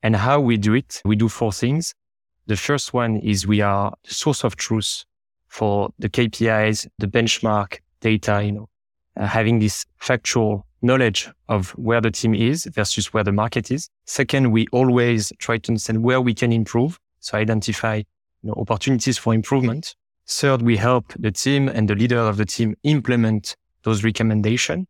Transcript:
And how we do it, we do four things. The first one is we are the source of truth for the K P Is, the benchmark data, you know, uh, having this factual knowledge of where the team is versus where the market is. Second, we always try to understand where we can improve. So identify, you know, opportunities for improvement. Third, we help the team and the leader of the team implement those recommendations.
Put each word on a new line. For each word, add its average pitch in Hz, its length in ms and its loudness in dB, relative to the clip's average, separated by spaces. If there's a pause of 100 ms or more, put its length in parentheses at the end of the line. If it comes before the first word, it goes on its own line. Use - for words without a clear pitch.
And 113 140 4
how 131 240 2
we 120 160 2
do 107 160 2
it, - 320 -2
we 104 100 2
do 110 140 2
four 107 240 -2
things. 143 400 -2 (520)
The 104 120 -2
first - 360 -4
one 117 220 0
is 101 320 -2
we 104 140 2
are 101 320 0 (100)
the - 100 -14
source - 300 -2
of 110 140 -2
truth - 480 -4 (420)
for 101 500 -2
the 107 120 -4
K 120 180 0
P 113 220 -2
Is, 107 400 0 (100)
the 107 80 -4
benchmark 107 720 0 (220)
data, 107 420 0
you 104 80 -2
know, 104 180 -8 (460)
uh, 104 100 -4
having 113 340 2
this 107 260 0 (120)
factual 110 680 -2 (140)
knowledge 123 480 2 (180)
of 101 240 -2
where 117 300 0
the 110 100 0
team 113 240 0
is 127 300 0
versus - 480 -4
where 110 100 0
the 98 80 0
market 107 400 -2
is. 139 180 -6 (140)
Second, 131 480 0
we 113 220 4
always 120 680 2
try 117 180 -2
to 110 140 -4
understand 113 320 -2
where 127 160 4
we 123 140 2
can 117 180 0
improve. 117 480 0 (220)
So - 160 -6
identify, 110 580 0
you 107 80 -4 (400)
know, 110 140 -6
opportunities 117 600 0
for 117 160 0
improvement. 127 640 -2 (320)
Third, 131 360 0
we 117 120 4
help 117 420 0
the 107 140 -2
team 139 380 0
and 107 200 0
the 104 60 2
leader 120 240 2
of 107 160 2
the 104 100 0
team 107 380 -2
implement 117 720 0 (280)
those 107 200 0
recommendations. 113 880 0